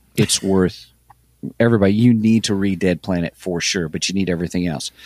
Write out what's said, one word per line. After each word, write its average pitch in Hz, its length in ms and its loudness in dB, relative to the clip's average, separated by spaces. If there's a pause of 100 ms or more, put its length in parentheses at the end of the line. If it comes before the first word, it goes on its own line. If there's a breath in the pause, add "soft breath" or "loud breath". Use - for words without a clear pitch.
(160)
it's - 260 -2
<laughs> - 0 -
worth, 95 440 0 (720)
everybody, 107 360 4
you 120 180 6
need 110 320 2
to 107 100 -2
read 98 260 -2
Dead 90 200 0
Planet 87 360 -4
for 87 240 -6
sure, 85 280 -4
but 78 200 -6
you 90 60 -6
need 98 140 -2
everything 87 380 -2
else, 78 240 -6 (160 loud breath)